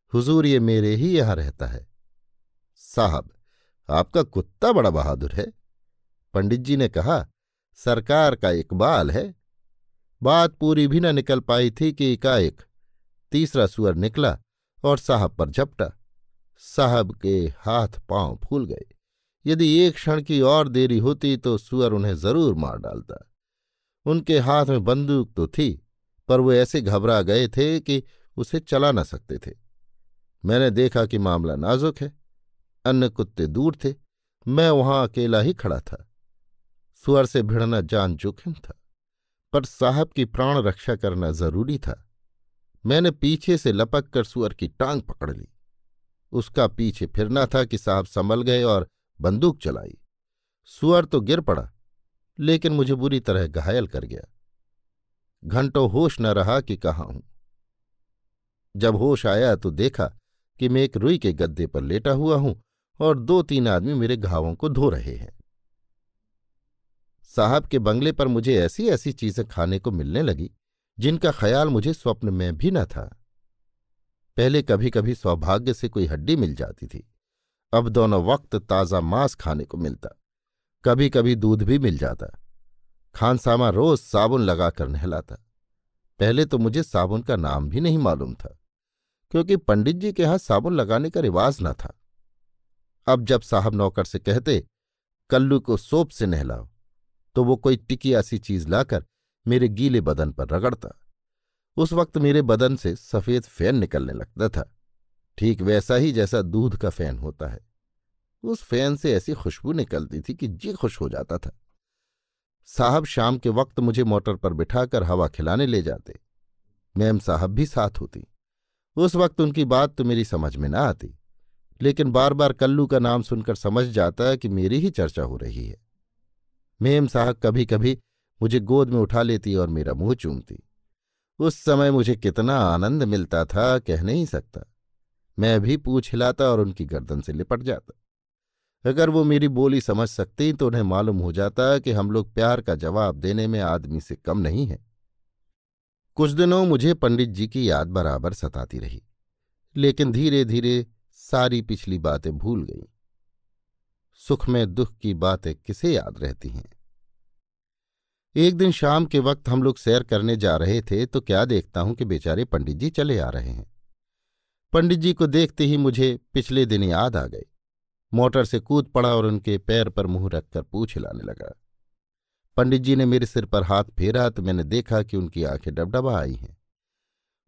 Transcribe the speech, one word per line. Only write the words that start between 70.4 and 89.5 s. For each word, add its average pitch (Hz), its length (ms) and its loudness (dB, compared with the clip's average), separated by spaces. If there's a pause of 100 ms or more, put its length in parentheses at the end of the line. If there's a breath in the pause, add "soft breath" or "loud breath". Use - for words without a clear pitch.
जिनका 156 320 0
ख्याल 135 360 2
मुझे 123 260 0
स्वप्न 110 360 -4
में 90 280 -2
भी 175 140 0
न 156 140 0
था। - 380 -12 (1120)
पहले 135 260 2
कभी-कभी 113 520 0
सौभाग्य 95 580 0
से 117 160 -6
कोई 95 160 -2
हड्डी 76 300 -2
मिल 90 200 0
जाती - 320 -10
थी, - 240 -18 (640)
अब 117 160 2
दोनों 104 360 4
वक्त 135 300 0
ताजा 95 440 0
मांस 104 360 0
खाने 76 300 -6
को - 120 -12
मिलता, - 440 -10 (640)
कभी-कभी 123 500 4
दूध 107 280 2
भी 131 160 2
मिल 101 180 0
जाता। 64 440 -8 (720)
खानसामा 120 540 2
रोज 127 300 4
साबुन 113 420 2
लगाकर 85 460 0
नहलाता। 78 480 -6 (840)
पहले 120 260 2
तो 139 120 0
मुझे 117 260 0
साबुन 98 380 -2
का 117 140 -2
नाम 73 340 -2
भी 95 100 -4
नहीं 160 180 2
मालूम 73 360 -2
था, - 260 -16 (720)
क्योंकि 175 260 0